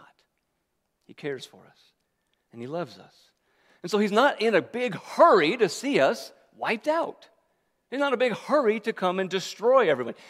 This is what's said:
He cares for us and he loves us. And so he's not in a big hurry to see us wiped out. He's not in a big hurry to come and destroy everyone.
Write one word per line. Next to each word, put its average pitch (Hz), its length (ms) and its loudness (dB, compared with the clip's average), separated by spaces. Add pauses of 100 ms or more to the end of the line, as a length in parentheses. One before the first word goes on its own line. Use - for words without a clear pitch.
(1040)
He - 100 -20
cares 139 320 -12
for 95 220 -20
us - 120 -20 (760)
and 117 80 -16
he 123 60 -12
loves 143 300 -10
us. - 160 -20 (680)
And 175 100 -12
so 208 60 0
he's 202 160 0
not 247 280 2
in 220 140 2
a 160 60 4
big 240 340 -6
hurry 240 640 4
to 220 100 2
see 262 320 -2
us 165 320 0 (240)
wiped 220 320 -6
out. 320 400 -4 (640)
He's 262 80 -6
not 285 80 0
in 269 60 -2
a 233 40 -2
big 233 200 0
hurry 226 440 0
to 220 120 -6
come 185 260 -2
and 190 100 -4
destroy 208 600 0
everyone. 123 240 -2 (160)